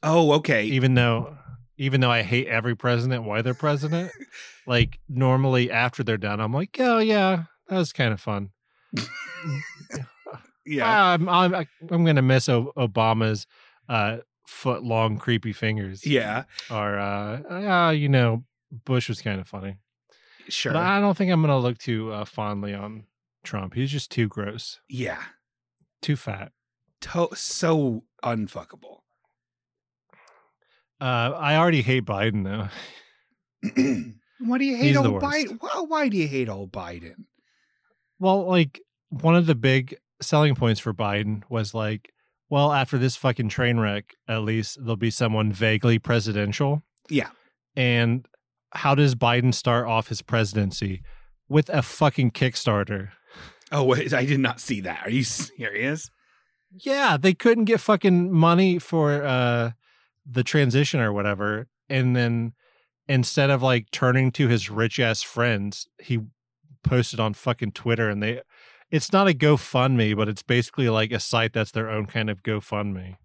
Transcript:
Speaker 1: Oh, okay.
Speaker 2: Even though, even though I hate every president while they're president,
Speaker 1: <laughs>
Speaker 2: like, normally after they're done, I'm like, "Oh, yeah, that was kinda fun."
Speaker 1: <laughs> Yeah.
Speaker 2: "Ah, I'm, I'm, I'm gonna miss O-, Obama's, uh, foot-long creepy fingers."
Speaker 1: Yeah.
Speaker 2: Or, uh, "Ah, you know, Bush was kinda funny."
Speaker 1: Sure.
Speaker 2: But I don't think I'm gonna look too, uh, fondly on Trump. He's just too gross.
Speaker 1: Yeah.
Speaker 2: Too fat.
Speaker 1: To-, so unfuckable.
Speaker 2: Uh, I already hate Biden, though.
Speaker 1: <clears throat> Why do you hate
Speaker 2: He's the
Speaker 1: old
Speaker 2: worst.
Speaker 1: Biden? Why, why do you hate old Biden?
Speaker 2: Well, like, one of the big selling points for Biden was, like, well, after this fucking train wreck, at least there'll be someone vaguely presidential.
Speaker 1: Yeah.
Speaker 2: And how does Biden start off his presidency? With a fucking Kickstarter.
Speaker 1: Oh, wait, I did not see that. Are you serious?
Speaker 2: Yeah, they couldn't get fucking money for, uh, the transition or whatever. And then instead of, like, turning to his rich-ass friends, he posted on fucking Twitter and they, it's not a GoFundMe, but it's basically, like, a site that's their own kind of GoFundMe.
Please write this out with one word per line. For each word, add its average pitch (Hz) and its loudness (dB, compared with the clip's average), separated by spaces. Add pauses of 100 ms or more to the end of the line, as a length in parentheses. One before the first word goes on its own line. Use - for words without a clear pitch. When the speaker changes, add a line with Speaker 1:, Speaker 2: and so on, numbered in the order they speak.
Speaker 1:
Oh, 156 4
okay. 143 2
Speaker 2:
Even 131 2
though, 120 2 (420)
even 135 0
though 123 4
I 117 2
hate 117 0
every 113 -2
president 123 0
while 107 -2
they're 120 -2
president, 156 -2 (260)
Speaker 1:
<laughs> - -20
Speaker 2:
like, 120 2
normally 131 2
after 120 -2
they're 110 0
done, 104 -4
I'm 110 -2
like, 156 -4
"Oh, 240 2
yeah, 190 2 (240)
that 190 -4
was 170 -2
kinda 113 0
fun." 101 -6 (440)
Speaker 1:
<laughs> - -4 (1700)
Yeah. 151 -2
Speaker 2:
"Ah, 202 4
I'm, 175 0
I'm, 180 4 (360)
I'm 170 2
gonna 147 4
miss 131 4
O-, 127 0
Obama's, 110 0 (400)
uh, 110 -2 (280)
foot-long 113 -2
creepy 117 -2
fingers." 104 -6
Speaker 1:
Yeah. 120 0 (260)
Speaker 2:
Or, 104 -4
uh, 104 -4
"Ah, 180 2
you 147 0
know, 120 2 (420)
Bush 127 -2
was 110 -6
kinda 95 -6
funny." 98 -12 (720)
Speaker 1:
Sure. - -4
Speaker 2:
But 156 0
I 196 2
don't 202 2
think 185 0
I'm 165 4
gonna 143 4
look 123 0
too, 110 -6
uh, 104 -6
fondly 104 -6
on 104 -12 (380)
Trump. 95 -10
He's 135 -4
just 143 -8
too 117 0
gross. 104 -10
Speaker 1:
Yeah. 123 -8 (800)
Speaker 2:
Too 147 -2
fat. 98 -12 (500)
Speaker 1:
To-, 170 -2
so 143 -2 (180)
unfuckable. - -8 (2000)
Speaker 2:
Uh, 127 0
I 151 2
already 165 4
hate 127 0
Biden, 104 0
though. - -10
Speaker 1:
<clears throat> 240 -2 (280)
Why 247 -2
do 269 0
you 262 -2
hate 233 2
Speaker 2:
He's 139 6
the 139 4 (100)
Speaker 1:
old 101 -2
Speaker 2:
worst. - -2
Speaker 1:
Biden? 277 -4
Why, - -6
why 302 0
do 208 -2
you 160 0
hate 131 -2
old 98 -10
Biden? 87 -14 (920)
Speaker 2:
Well, 190 2
like, 175 2 (300)
one 160 2
of 175 4
the 160 4
big 131 0 (260)
selling 147 4
points 113 0
for 110 -6
Biden 104 -2
was, 110 -4
like, 110 -6 (380)
well, 143 4
after 139 0
this 123 0
fucking 120 -2
train 120 0
wreck, 104 -4 (140)
at 110 -4
least 110 -4
there'll 117 -4
be 110 0
someone 110 0
vaguely 110 2
presidential. 113 0 (280)
Speaker 1:
Yeah. 147 -2 (460)
Speaker 2:
And 120 2 (460)
how 139 0
does 139 4
Biden 123 2
start 120 0
off 113 -2
his 110 -8
presidency? 101 -2 (460)
With 147 4
a 139 0
fucking 135 2
Kickstarter. 104 -2 (600)
Speaker 1:
Oh, 147 0
wait, 127 2
I 127 2
did 139 2
not 123 -2
see 104 -4
that. 82 -10
Are 101 -8
you 123 0
serious? 120 -6 (600)
Speaker 2:
Yeah, 262 0
they 175 4
couldn't 233 4
get 226 2
fucking 185 4
money 175 6
for, 147 0
uh, 120 0 (540)
the 127 -2
transition 139 2
or 107 0
whatever. 104 -2 (240)
And 127 0
then 117 -2 (540)
instead 139 2
of, 131 2
like, 127 2
turning 127 2
to 139 2
his 117 0
rich-ass 113 0
friends, 104 -2 (140)
he 117 -4 (640)
posted 120 0
on 107 0
fucking 117 -4
Twitter 113 -2
and 104 -4
they, 120 -4 (500)
it's 156 0
not 196 6
a 175 4
GoFundMe, 127 2
but 104 0
it's 107 -8
basically, 123 0
like, 110 0
a 110 -4
site 113 0
that's 110 -2
their 110 -4
own 107 -4
kind 107 -4
of 98 -8
GoFundMe. 101 -6